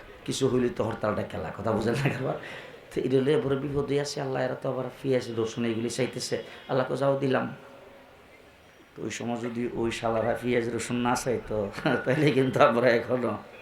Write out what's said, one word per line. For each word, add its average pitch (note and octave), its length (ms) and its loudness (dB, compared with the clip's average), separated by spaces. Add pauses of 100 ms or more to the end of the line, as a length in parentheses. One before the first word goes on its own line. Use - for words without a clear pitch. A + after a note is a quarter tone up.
(260)
কিছু C3+ 220 0
হইলে A#2+ 220 2
তো A#2 140 -2
হরতালটা G#2+ 400 -2
খেলা।" E2+ 340 -6
কথা G#2+ 140 0
বুঝেন G#2 220 2
না C#3 140 0
একবার? C3 260 -2 (640)
তো - 60 -2
এগুলো C3 200 4
লইয়া D3 180 4
বড় C#3 160 0
বিপদ C#3 320 -2
হয়ে C#3 140 0
আছি, C#3+ 200 -4
আল্লাহ, C3 220 -2
এরা B2+ 120 -2
তো C3+ 140 -4
আবার B2+ 160 -4 (180)
পেঁয়াজ A#2+ 360 0
রসুন A2+ 260 0
এইগুলি A#2 240 0
চাইতেছে। B2 540 -2 (260)
আল্লাহ C3 180 2
কো, C#3+ 80 -2
"যাও, C#3 240 2
দিলাম।" B2+ 360 0 (1400)
তো - 80 -10
ওই A2 80 -6
সময় A2+ 260 -4
যদি A#2+ 360 -4
ওই A2+ 180 0
শালারা A2+ 500 0
পেঁয়াজ A#2 340 2
রসুন A#2+ 200 -4
না B2 200 4
চাইতো, G#2+ 560 -2 (120)
তাহলে C#3 480 4
কিন্তু B2+ 320 6
আমরা A#2+ 260 6
এখনো, A#2 480 2 (240)